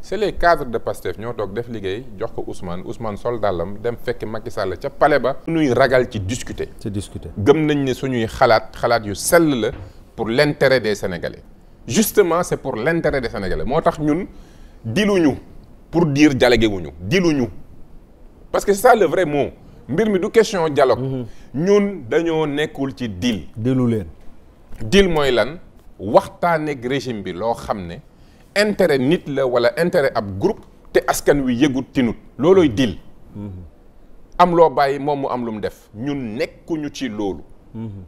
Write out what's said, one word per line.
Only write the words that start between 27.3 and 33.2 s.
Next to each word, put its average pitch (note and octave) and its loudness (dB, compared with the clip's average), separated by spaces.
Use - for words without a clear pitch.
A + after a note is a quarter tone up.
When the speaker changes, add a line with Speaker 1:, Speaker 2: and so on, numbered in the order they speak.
Speaker 1:
loo A2 -4
xam G#2 -8
ne E2+ -10
intérêt G3 2
nit C3+ 2
la C3+ -2
wala A#2+ 2
intérêt E3+ 2
ab G2+ -4
groupe F3 -2
te - 4
askan D#3+ 2
wi B2+ 0
yëgut B2+ 0
tinut. A#2+ 2
Loolooy E3+ 4
deal. G#2+ 0